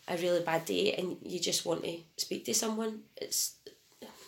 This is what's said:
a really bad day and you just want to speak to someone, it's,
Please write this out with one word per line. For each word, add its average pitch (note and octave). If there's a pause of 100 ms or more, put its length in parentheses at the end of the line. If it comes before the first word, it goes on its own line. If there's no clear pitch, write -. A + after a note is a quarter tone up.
(140)
a F3
really F3
bad E3
day -
and F3+
you F3+
just -
want E3+
to E3+ (200)
speak -
to A#3
someone, A3 (120)
it's, - (760)